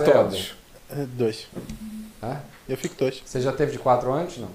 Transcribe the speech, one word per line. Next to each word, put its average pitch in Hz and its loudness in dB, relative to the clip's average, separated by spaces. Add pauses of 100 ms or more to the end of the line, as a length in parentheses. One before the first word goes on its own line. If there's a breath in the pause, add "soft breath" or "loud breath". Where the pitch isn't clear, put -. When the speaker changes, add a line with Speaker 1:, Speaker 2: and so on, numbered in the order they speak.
Speaker 1:
você, 151 8
Speaker 2:
todos. 107 8 (560)
Speaker 1:
Helder? 143 -4
Speaker 3:
É, - -6
dois. 120 -2 (760)
Speaker 1:
Hã? 127 -6 (320)
Speaker 3:
Eu 131 -4
fico - -6
dois. 131 -2
Speaker 1:
Você - -4
já 131 0
teve 135 0
de 123 -6
quatro 123 4
antes, 170 -4
não? 104 -10